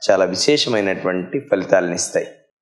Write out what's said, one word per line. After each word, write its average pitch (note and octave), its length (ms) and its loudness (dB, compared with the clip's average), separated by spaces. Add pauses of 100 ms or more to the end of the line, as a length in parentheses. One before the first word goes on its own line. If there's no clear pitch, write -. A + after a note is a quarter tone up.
(100)
చాలా F#2+ 140 4
విశేషమైనటువంటి F#2 1160 -2
ఫలితాలను F2+ 540 0
ఇస్తాయి. - 320 -4 (360)